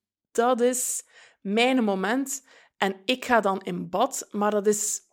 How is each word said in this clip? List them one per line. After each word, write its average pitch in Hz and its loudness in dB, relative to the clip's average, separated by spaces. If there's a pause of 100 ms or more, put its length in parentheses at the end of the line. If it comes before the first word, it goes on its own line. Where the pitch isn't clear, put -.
(320)
"Dat 233 2
is 247 -2 (360)
mijn 240 2
moment 214 -2 (320)
en 190 0 (100)
ik 254 0
ga 240 4
dan 196 0
in 175 -8
bad," 240 -2
maar 208 0
dat 208 0
is - -2 (120)